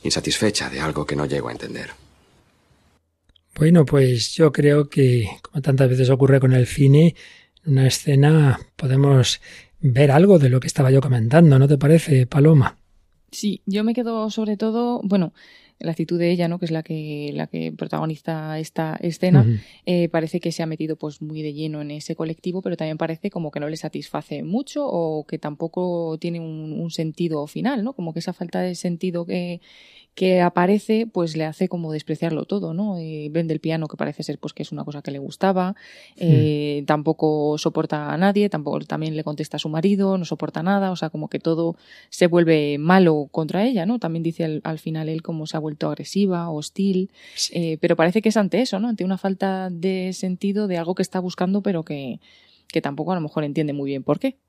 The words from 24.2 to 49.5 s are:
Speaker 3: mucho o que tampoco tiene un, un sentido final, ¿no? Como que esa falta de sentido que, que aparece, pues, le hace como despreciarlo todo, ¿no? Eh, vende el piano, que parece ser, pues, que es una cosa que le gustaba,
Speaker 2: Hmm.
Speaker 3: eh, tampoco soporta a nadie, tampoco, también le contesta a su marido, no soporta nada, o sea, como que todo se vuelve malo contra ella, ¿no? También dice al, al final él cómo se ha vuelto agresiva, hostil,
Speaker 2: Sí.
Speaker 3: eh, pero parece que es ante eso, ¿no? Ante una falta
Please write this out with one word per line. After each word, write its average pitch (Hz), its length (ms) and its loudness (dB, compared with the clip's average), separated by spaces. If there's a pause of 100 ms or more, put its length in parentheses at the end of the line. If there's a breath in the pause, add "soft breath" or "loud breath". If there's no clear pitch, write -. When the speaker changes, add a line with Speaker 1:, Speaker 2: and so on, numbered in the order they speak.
Speaker 3:
mucho 269 420 -6
o 156 400 -4
que 156 140 -10
tampoco 165 800 -6
tiene 170 200 -6
un, 156 400 -10
un 170 120 -6
sentido 160 560 -4
final, 214 360 -4
¿no? 254 100 -6
Como 165 200 -8
que 170 60 -6
esa 175 140 -8
falta 180 280 -8
de 180 140 -4
sentido 175 500 -6
que, 175 340 -6 (540 soft breath)
que 185 280 2
aparece, 202 680 2
pues, 165 240 -2
le 156 100 -2
hace 156 220 -4
como 170 240 -6
despreciarlo 156 540 -4
todo, 180 300 -6
¿no? 190 240 -4
Eh, 156 320 -10
vende 160 240 -2
el 156 40 -4
piano, 160 280 -4
que - 100 -12
parece 147 240 -6
ser, 143 160 -8
pues, - 160 -12
que - 80 -14
es 151 100 -10
una 147 120 -10
cosa 147 180 -12
que - 80 -10
le 139 80 -10
gustaba, 185 540 -2
Speaker 2:
Hmm. - 480 -18
Speaker 3:
eh, 147 640 2
tampoco 151 720 0
soporta 156 560 -4
a 151 40 -4
nadie, 202 320 2
tampoco, 147 320 -6
también 151 340 -6
le 156 80 -6
contesta 151 340 -8
a - 20 -6
su 160 100 -6
marido, 190 500 0
no 170 60 -6
soporta 156 360 -6
nada, 190 300 0
o 180 40 -4
sea, 160 140 -6
como 156 180 -8
que - 120 -6
todo 165 360 -2 (360 soft breath)
se - 160 2
vuelve 160 500 2
malo 160 540 4
contra 175 340 -2
ella, 208 220 0
¿no? 240 100 -2
También 165 240 -4
dice 165 220 -4
al, 156 200 -4
al 160 140 -6
final 156 320 -6
él 160 140 -6
cómo 160 240 -8
se - 100 -12
ha - 40 -2
vuelto 156 100 -8 (160)
agresiva, 170 600 -2
hostil, 185 600 -4 (240 loud breath)
Speaker 2:
Sí. - 200 -6
Speaker 3:
eh, 165 240 -4
pero 170 160 2
parece 175 260 4
que 220 60 0
es 214 80 2
ante 202 260 2
eso, 254 200 -4
¿no? 240 80 -4
Ante 202 160 -4
una 190 120 -2
falta 190 540 -4